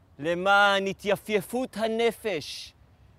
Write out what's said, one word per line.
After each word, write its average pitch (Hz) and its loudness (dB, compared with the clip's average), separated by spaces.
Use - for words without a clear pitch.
למען 196 4
התייפייפות 202 -4
הנפש 220 -4